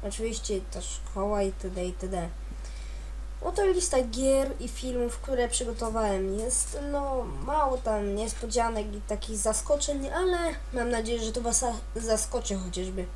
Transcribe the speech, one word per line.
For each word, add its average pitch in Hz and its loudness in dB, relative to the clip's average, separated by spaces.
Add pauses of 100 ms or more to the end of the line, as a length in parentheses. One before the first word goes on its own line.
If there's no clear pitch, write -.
Oczywiście 220 -2 (100)
to 180 -6
szkoła 202 0
itd, 190 -2
itd. 180 -2 (1120)
Oto 370 2
lista 349 4
gier 269 4 (100)
i 240 -4
filmów, 247 -2
które 247 2
przygotowałem. 220 0
Jest, 247 0 (140)
no, 269 0 (220)
mało 277 4
tam 208 0
niespodzianek 220 0
i 208 -6
takich 208 -4
zaskoczeń, 285 2
ale 359 2 (340)
mam 240 0
nadzieję, 226 0
że 220 -2
to 247 0
was 233 2
za-, 226 0 (160)
zaskoczy 226 0
chociażby. 185 -2